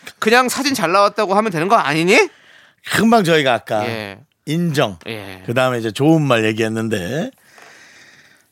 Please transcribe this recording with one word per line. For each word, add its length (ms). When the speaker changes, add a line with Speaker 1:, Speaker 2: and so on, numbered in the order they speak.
Speaker 1:
"그냥 280
사진 280
잘 160
나왔다고 420
하면 180
되는 160
거 80
아니니?" 400
Speaker 2:
금방 320
저희가 300
아까 340
Speaker 1:
예. 320
Speaker 2:
인정, 600
Speaker 1:
예. 400
Speaker 2:
그다음에 320
이제 120
좋은 300
말 240
얘기했는데 840